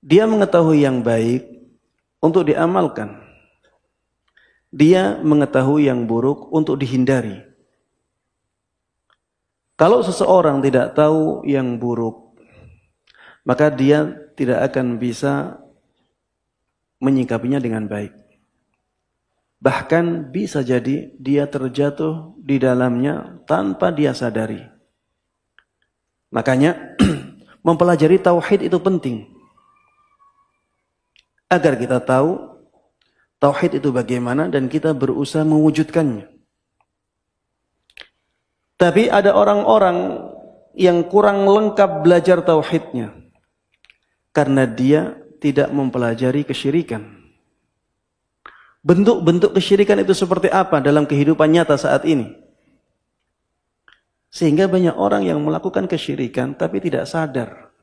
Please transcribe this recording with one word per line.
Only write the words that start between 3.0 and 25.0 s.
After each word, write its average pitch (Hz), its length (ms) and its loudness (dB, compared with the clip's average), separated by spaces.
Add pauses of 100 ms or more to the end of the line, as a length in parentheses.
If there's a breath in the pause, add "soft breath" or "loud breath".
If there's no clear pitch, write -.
Dia 185 480 2
mengetahui 147 720 2
yang 123 180 -2
buruk 117 460 -2
untuk 151 260 0
dihindari. 127 640 -2 (2250)
Kalau 202 240 4
seseorang 175 640 2
tidak 131 320 0
tahu 156 480 0
yang 131 320 -2
buruk, 117 500 -6 (1200 soft breath)
maka 147 220 0
dia 147 400 2 (260)
tidak 127 380 -2
akan 123 260 -4
bisa 139 600 -6 (1400)
menyikapinya 127 640 -2
dengan 113 240 -6
baik. 104 280 -8 (1500)
Bahkan 170 720 -2
bisa 180 260 -6
jadi 127 560 -4
dia 143 320 -2
terjatuh 143 880 -4
di 139 240 -2
dalamnya 127 880 -2
tanpa 185 460 -2
dia 147 180 0
sadari. 110 480 -6 (1700)